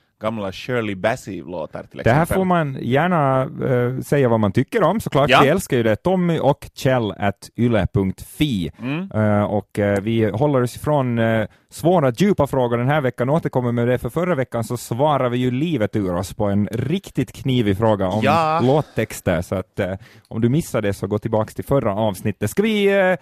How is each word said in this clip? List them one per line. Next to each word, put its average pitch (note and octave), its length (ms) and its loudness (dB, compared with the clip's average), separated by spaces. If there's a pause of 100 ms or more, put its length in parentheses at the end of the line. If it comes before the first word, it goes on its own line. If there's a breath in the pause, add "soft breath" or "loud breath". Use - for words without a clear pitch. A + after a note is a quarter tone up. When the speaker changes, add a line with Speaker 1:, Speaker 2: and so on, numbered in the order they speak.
(200)
Speaker 1:
gamla G#2+ 320 -4
Shirley A2+ 420 -4
Bassey-låtar F2+ 880 -6
till - 220 -14
Speaker 2:
Det A2+ 80 4
här D3+ 100 4
Speaker 1:
exempel. F#3+ 180 0
Speaker 2:
får F#3 40 2
man E3 360 0
gärna, C#3 600 2
eh, B2+ 580 -2
säga C#3 280 2
vad A2+ 120 2
man G2+ 120 2
tycker F#3 300 0
om, F#3 180 2
såklart. C3+ 300 2
Speaker 1:
Ja. C3+ 120 8
Speaker 2:
Vi C3+ 60 6
älskar E3 280 0
ju A#2 60 2
det. A2 140 2
Tommy F3 420 0
och - 360 0
Kjell B2 420 0
at - 400 -4
yle A2+ 360 2
punkt F#2+ 300 0
fi. G#2 500 -2 (100)
Speaker 1:
Mm. E3 320 -6
Speaker 2:
Eh, G#2+ 300 2
och, G2+ 340 -4
eh, G2+ 220 0
vi A2 300 0
håller C3 320 0
oss A#2+ 140 -4
ifrån, B2+ 420 -2
eh, A2+ 280 0 (240 soft breath)
svåra, D#3 400 2
djupa E3+ 360 2
frågor A#2+ 320 0
den B2 100 -2
här D3+ 120 0
veckan. B2+ 300 -2
Återkommer C3+ 420 0
med A#2+ 160 0
det, B2 100 2
för B2+ 120 -6
förra F3 240 -2
veckan A#2+ 300 -4
så B2 120 -6
svarar B2+ 520 0
vi B2 100 -2
ju B2+ 120 0
livet B2+ 460 -2
ur F#2 180 0
oss F#2+ 200 -4
på G#2+ 100 -4
en G2+ 280 0
riktigt B2+ 600 -4
knivig A#2 460 0
fråga G#2 300 2
om G#2 160 -2
Speaker 1:
Ja. D#3+ 380 2
Speaker 2:
låttexter. A2+ 800 0
Så - 120 -6
att, - 260 -6
eh, F#2+ 140 -2 (340 loud breath)
om A2+ 120 -8
du A#2 80 4
missar C3 340 -2
det G2+ 100 0
så G#2 140 -6
gå G#2 120 -2
tillbaks A2 360 -2
till G2 100 -10
förra A#2 300 0
avsnittet. G#2+ 560 -2
Ska - 120 -2
vi, G3+ 380 2 (100)
eh, F3+ 120 0